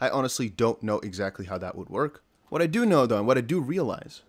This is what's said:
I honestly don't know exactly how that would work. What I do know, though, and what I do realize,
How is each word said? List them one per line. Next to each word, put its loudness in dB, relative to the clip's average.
I 2
honestly 0
don't 0
know 0
exactly -6
how -6
that -8
would -12
work. -4
What 0
I 2
do 2
know, 6
though, 2
and 0
what 4
I 0
do -2
realize, -4